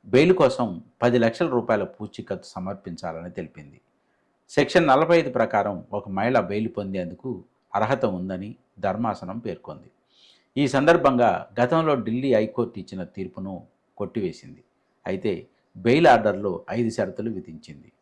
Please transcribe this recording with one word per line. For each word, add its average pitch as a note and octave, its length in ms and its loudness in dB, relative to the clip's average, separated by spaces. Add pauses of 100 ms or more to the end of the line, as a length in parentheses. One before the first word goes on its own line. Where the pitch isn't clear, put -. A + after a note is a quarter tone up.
బెయిల్ D3 260 6
కోసం C3 340 2 (340)
పది A#2+ 160 4
లక్షల A#2 300 2
రూపాయల A2+ 360 0
పూచీకత్తు F#2+ 640 -10
సమర్పించాలని F2 840 -10
తెలిపింది. D2+ 480 -14 (720)
సెక్షన్ D3+ 360 2
నలభై D#3 300 6
ఐదు C#3+ 140 0
ప్రకారం G#2 440 0 (180)
ఒక G2+ 160 -6
మహిళ A2 300 0
బెయిల్ G#2 300 -2
పొందేందుకు F#2+ 600 -8 (440)
అర్హత A2 320 0
ఉందని F#2+ 440 -8 (300)
ధర్మాసనం G2+ 600 -4
పేర్కొంది. E2+ 500 -12 (680)
ఈ C#3 100 2
సందర్భంగా C3+ 640 4 (240)
గతంలో D#3 400 2
ఢిల్లీ B2 380 -4
హైకోర్టు A2 460 -2
ఇచ్చిన F#2 240 -12
తీర్పును F#2+ 500 -12 (440)
కొట్టివేసింది. F#2 680 -8 (420)
అయితే F#3 280 -4 (420)
బెయిల్ C3 320 4
ఆర్డర్లో G#2 460 4 (160)
ఐదు A2+ 200 -2
షరతులు G#2+ 400 -6
విధించింది. D#2+ 600 -16 (100)